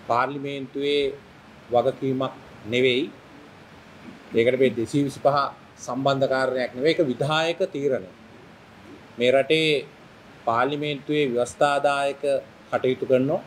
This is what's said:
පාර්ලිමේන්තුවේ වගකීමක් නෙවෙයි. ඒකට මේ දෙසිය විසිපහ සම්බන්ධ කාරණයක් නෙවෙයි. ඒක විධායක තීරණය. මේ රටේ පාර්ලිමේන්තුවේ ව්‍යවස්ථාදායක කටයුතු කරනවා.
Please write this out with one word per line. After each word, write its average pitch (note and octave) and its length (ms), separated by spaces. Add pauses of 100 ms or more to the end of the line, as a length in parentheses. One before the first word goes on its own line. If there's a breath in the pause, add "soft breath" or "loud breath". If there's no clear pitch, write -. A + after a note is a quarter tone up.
පාර්ලිමේන්තුවේ C#3 1080 (560)
වගකීමක් C3 640 (300)
නෙවෙයි. B2 400 (1300)
ඒකට A#2 280
මේ B2+ 160
දෙසිය A#2 280
විසිපහ C#3 260 (460)
සම්බන්ධ C3+ 540
කාරණයක් C3 440
නෙවෙයි. C#3 200
ඒක F3 140
විධායක D#3 600
තීරණය. C3 420 (1040)
මේ B2 180
රටේ D3 540 (560)
පාර්ලිමේන්තුවේ C#3+ 840
ව්‍යවස්ථාදායක C#3+ 960 (420)
කටයුතු B2+ 400
කරනවා. C3 420